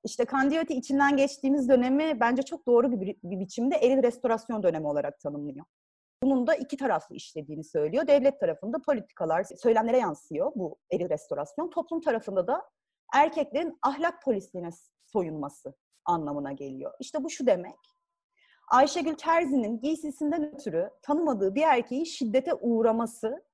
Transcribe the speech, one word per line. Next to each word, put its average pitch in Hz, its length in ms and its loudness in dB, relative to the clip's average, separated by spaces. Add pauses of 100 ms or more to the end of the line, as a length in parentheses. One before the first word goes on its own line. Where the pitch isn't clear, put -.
İşte 233 260 -2
Candioti 285 440 0
içinden 277 420 2
geçtiğimiz 269 520 2
dönemi 262 520 4
bence 247 220 2
çok - 240 -8
doğru 240 340 4
bir, 185 240 -6
bir 185 160 -6
biçimde 233 360 -2
eril 262 260 4
restorasyon 226 600 0
dönemi 160 240 0
olarak 143 340 -4
tanımlıyor. 147 440 -8 (580)
Bunun 254 240 2
da 320 80 4
iki 269 220 -6
taraflı 214 400 -2
işlediğini 151 480 -12
söylüyor. 170 420 0
Devlet 277 340 4
tarafında 190 460 -2
politikalar, 185 580 -2
söylemlere 226 540 2
yansıyor 180 560 -2
bu 185 220 -6 (160)
eril 175 180 -2
restorasyon. 156 600 -4
Toplum 330 300 -4
tarafında 220 460 -2
da 311 160 -2 (520)
erkeklerin 294 680 0
ahlak 294 400 -2
polisliğine 190 480 -4 (360)
soyunması 156 680 -6 (300)
anlamına 147 480 -2
geliyor. 139 480 -10
İşte 277 240 -6
bu 320 60 -6
şu 262 160 -4
demek. 180 300 0 (960)
Ayşegül 294 440 4
Terzi'nin 269 680 0
giysisinden 302 760 -4
ötürü 190 360 -4 (120)
tanımadığı 262 520 0
bir 285 80 2
erkeğin 269 420 2
şiddete 269 500 -2
uğraması, 226 1000 -2